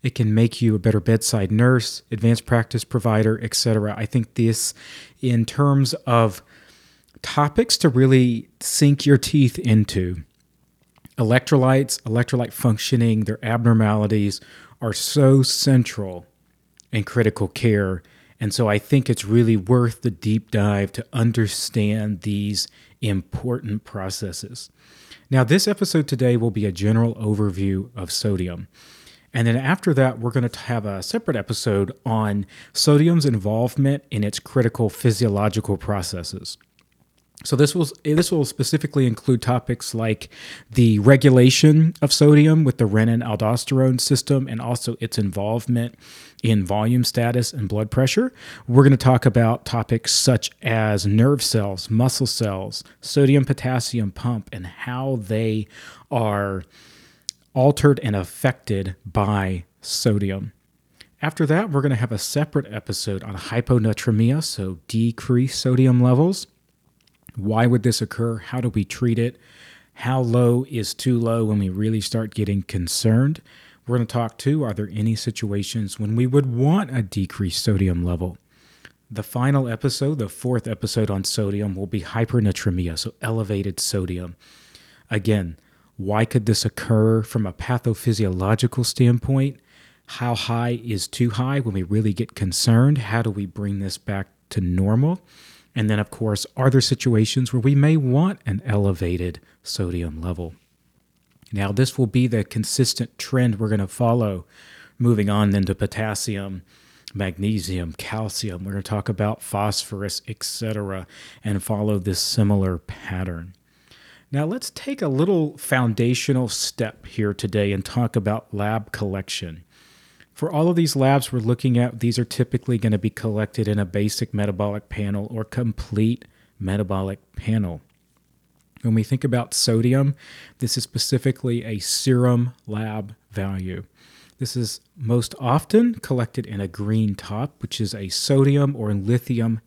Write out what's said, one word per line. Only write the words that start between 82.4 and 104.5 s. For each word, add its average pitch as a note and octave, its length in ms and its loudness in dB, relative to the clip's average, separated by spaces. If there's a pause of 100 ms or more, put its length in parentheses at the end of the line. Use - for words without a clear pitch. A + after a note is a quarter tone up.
so - 240 -8
elevated G2+ 600 -4
sodium. F2+ 560 -6 (760)
Again, G2+ 460 0 (400)
why G#2 260 0
could A2+ 220 0
this G#2+ 180 2
occur A2 580 2
from G#2+ 240 -4
a F#2 60 -6
pathophysiological A2 1300 -2
standpoint? C3+ 720 2 (480)
How A#2+ 300 -4
high A#2+ 460 -4
is A2 240 -4
too A#2+ 260 -2
high B2+ 280 -2
when A2+ 140 -4
we F#2+ 100 -2
really G#2 300 0
get G#2+ 200 -6
concerned? A#2+ 640 2
How A2 220 -2
do A2+ 80 -2
we G2+ 160 -6
bring G2+ 340 -6
this F#2+ 180 -6
back G2 300 -8 (240)
to G2 100 -2
normal? G#2 580 2 (580)
And A2 120 0
then, G#2+ 100 0
of G#2 100 -4
course, G#2+ 360 -4 (100)
are C3 140 4
there C3 100 6
situations A#2+ 720 2
where B2+ 80 0
we C#3 160 2
may D3+ 220 6
want D3 480 2
an G2 180 -2
elevated F2+ 800 0 (200)
sodium E2+ 600 -6
level? E2+ 340 -6 (960)
Now, G2 220 -2
this B2+ 240 0
will B2+ 100 2
be B2 200 2
the A2 180 0
consistent - 720 -4
trend B2 420 0
we're A2 80 -2
gonna G#2 180 0
follow, A2 600 -2 (520)